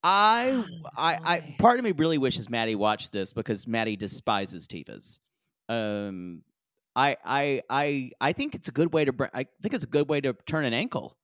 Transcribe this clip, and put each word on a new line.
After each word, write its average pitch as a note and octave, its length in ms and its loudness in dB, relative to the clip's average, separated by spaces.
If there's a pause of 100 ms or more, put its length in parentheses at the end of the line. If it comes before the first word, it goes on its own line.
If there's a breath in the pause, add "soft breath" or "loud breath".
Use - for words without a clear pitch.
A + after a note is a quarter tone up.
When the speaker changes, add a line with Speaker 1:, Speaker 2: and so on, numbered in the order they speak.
Speaker 1:
I, G#3+ 520 6
Speaker 2:
Oh, A#3+ 100 0 (320)
Speaker 1:
I, D#3 180 2
I, - 40 -4 (220)
Speaker 2:
my. - 180 -16
Speaker 1:
part A#3+ 200 6
of B3+ 60 -4
me G#3 80 0
really D#3+ 260 2
wishes B2+ 300 0
Maddie A2+ 280 0
watched G#2+ 360 0
this G2 200 -4
because G#2+ 340 -4
Maddie A2 300 -2
despises F#2+ 720 -4
Tevas. - 500 -14 (500)
Um, G2+ 760 -4 (520)
I, C3+ 300 4
I, C#3 440 0
I, C#3 420 0 (100)
I C#3 120 2
think C#4 220 -4
it's - 140 -10
a - 40 -12
good D#3+ 200 2
way D#3 120 4
to C3+ 80 -2
br-, B2+ 120 -2 (100)
I C3 120 -4 (160)
think A#3+ 120 -4
it's G#3 100 -4
a A#2 40 -12
good D3 200 2
way D3 120 0
to C3+ 140 -2 (120)
turn D#3 180 -2
an A#2+ 80 2
ankle C#3 520 -4